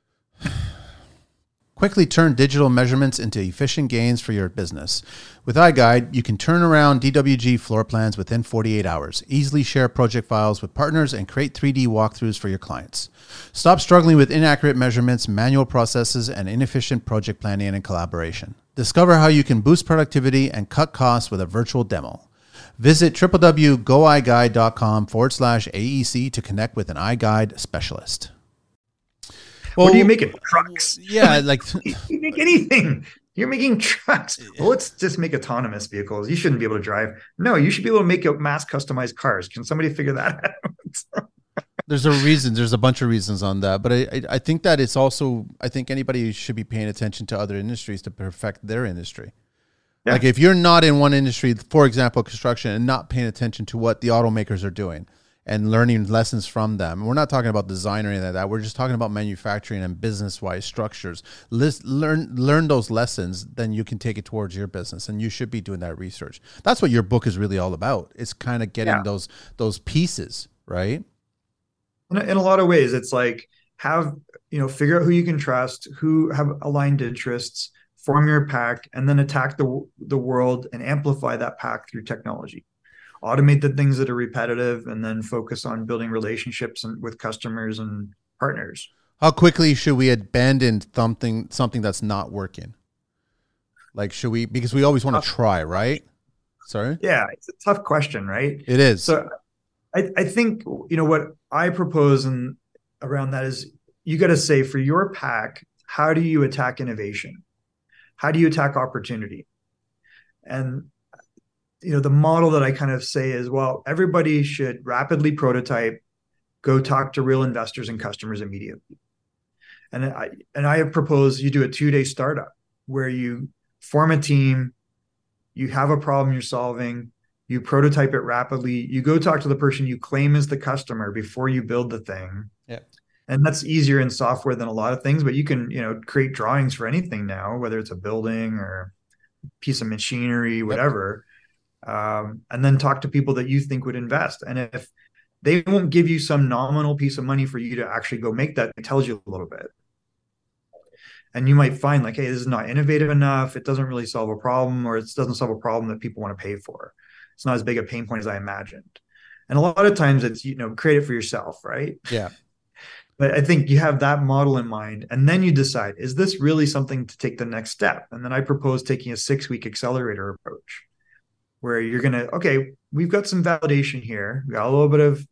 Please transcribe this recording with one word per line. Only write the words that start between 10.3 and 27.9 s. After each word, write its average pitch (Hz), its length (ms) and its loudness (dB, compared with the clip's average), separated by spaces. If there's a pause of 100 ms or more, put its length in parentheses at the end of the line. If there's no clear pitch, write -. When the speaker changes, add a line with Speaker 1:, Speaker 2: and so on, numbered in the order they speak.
Speaker 1:
with 98 100 -12
partners, 147 400 2
and 101 160 -6
create 139 240 -4
three 139 200 0
D 131 140 2
walkthroughs 110 520 0
for 104 100 -6
your 95 100 -4
clients. - 520 -10 (420)
Stop 175 280 6
struggling 165 360 8
with 139 140 8
inaccurate 147 460 4
measurements, 123 520 2
manual 123 380 4
processes, 120 640 0
and 98 180 -6
inefficient 123 560 -2
project 107 380 -4
planning 101 320 -2
and 98 100 -4
collaboration. 85 720 -6 (200)
Discover 170 440 6
how 156 80 8
you 151 180 8
can 117 160 4
boost 147 240 4
productivity 135 640 2
and 104 200 -6
cut 156 240 0
costs 120 360 2
with 95 120 -2
a 90 40 -2
virtual 113 380 -2
demo. 80 420 -6 (520)
Visit 156 360 6
triple 185 240 4
W 151 380 8
go 127 280 6
I 147 160 8
guide 120 340 4
dot 113 220 4
com 107 300 2
forward 120 280 0
slash 120 340 2
A - 100 -8
E 131 260 -2
C 127 260 -2
to 117 100 -4
connect 107 340 -4
with 104 140 -4
an 78 80 -8
iGuide 107 640 0
specialist. - 720 -8 (1500)